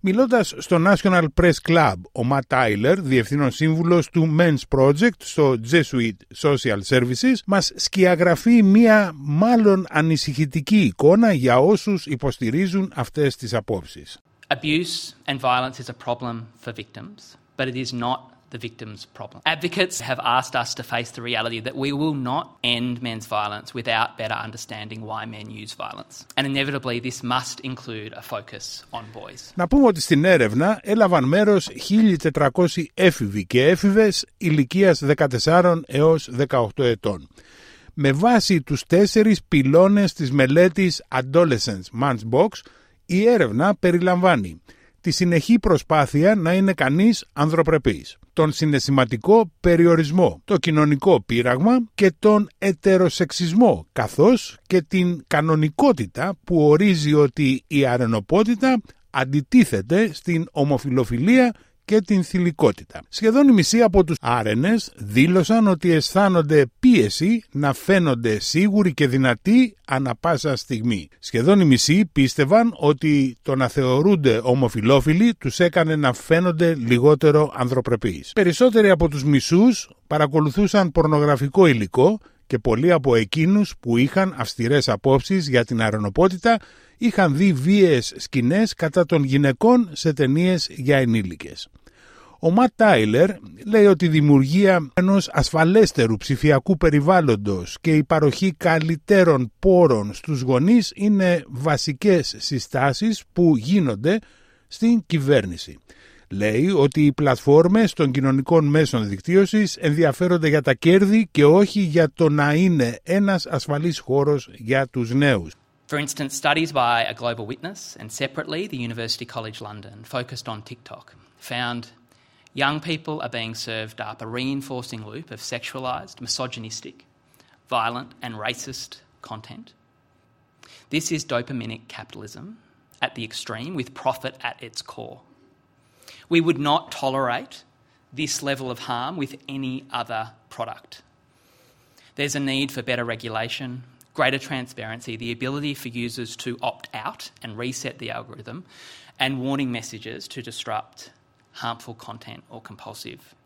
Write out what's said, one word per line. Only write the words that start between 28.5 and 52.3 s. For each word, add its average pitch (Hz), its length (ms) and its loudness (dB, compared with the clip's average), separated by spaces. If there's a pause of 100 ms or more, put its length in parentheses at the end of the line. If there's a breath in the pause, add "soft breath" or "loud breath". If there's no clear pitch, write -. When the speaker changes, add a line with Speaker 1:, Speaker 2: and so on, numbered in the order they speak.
Speaker 2:
on 117 60 -14 (180)
boys. - 200 -20 (140)
Speaker 1:
Να 175 120 -4
πούμε 269 200 4
ότι 185 140 2
στην 147 240 0
έρευνα 160 580 2
έλαβαν 190 420 2
μέρος 196 440 2 (120)
χίλιοι 208 360 2
τετρακόσιοι 151 800 -2
έφηβοι 107 520 0
και 123 200 2
έφηβες 196 600 2 (100)
ηλικίας 160 680 2
δεκατεσσάρων 156 840 2
έως 160 440 0
δεκαοκτώ 123 520 -2
ετών. 104 460 -4 (680 soft breath)
Με 139 180 0
βάση 190 500 2
τους 135 240 -6
τέσσερις 208 640 4
πυλώνες 175 640 4
της 135 200 -6
μελέτης 160 760 2
Adolescence 127 920 -2
Man's 123 280 -2
Box, 156 180 2 (640 soft breath)
η 202 160 2
έρευνα 170 460 2
περιλαμβάνει 175 840 0 (400 soft breath)
τη 170 100 -4
συνεχή 175 480 2
προσπάθεια 151 760 2
να 175 200 0
είναι 190 180 2
κανείς 165 600 2
ανθρωπρεπής, 147 840 0 (160)
τον 156 200 2
συναισθηματικό 143 960 2 (100)
περιορισμό, 170 840 2
το 202 120 0
κοινωνικό 151 720 2
πείραγμα 127 520 2 (160)
και 190 240 2
τον 214 300 2 (100)